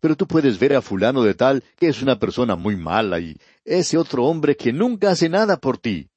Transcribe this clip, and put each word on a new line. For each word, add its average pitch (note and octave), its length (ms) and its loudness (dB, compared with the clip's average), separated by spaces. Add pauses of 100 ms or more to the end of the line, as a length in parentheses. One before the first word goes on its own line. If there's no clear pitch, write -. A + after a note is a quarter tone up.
Pero D#3 140 2
tú F#3 100 -2
puedes C#3 320 2
ver C#3+ 160 2
a C3+ 80 2
fulano A2+ 400 0
de G2+ 140 4
tal, C3 280 2 (140)
que E3+ 120 2
es A#2 120 -4
una C3 160 0
persona A2 380 -2
muy F#2+ 220 -4
mala, F2 420 -2
y D#2+ 180 -10 (260)
ese E3+ 360 0
otro B2+ 260 -2
hombre D3 300 0
que A#2+ 180 -2
nunca G#3 380 0
hace E3 180 2
nada G3 280 0
por B2+ 200 -4
ti. F2+ 400 -6